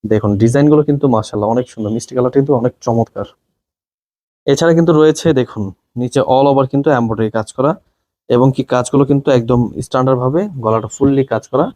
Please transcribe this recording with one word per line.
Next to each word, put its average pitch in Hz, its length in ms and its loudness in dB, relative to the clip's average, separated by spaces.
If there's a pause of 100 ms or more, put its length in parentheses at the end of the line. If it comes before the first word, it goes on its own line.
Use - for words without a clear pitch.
দেখুন 104 260 -2 (120)
ডিজাইনগুলো 147 460 4
কিন্তু 143 160 -2 (100)
মাশাআল্লাহ 107 400 -4
অনেক 123 180 -2
সুন্দর, 107 240 -6
মিষ্টি - 200 -10
কালারটা 123 240 0
কিন্তু 143 200 0
অনেক 120 120 -2 (140)
চমৎকার। 113 400 -2 (1200)
এছাড়া 165 320 2
কিন্তু 170 220 2
রয়েছে 156 260 2 (140)
দেখুন 113 220 -6 (380)
নিচে 123 200 -2 (140)
all 139 160 4
over 135 220 2
কিন্তু 139 160 0 (100)
এমব্রয়ডারি 110 400 -2
কাজ 107 180 -6
করা, 135 140 0 (640)
এবং 127 200 4
কি 131 80 -4 (100)
কাজগুলো 127 380 0
কিন্তু 139 180 0 (100)
একদম 120 220 0 (260)
স্ট্যান্ডার্ড 131 380 0
ভাবে 147 160 0 (240)
গলাটা 110 320 -2
ফুললি 139 360 2
কাজ 110 200 -4
করা। 143 240 0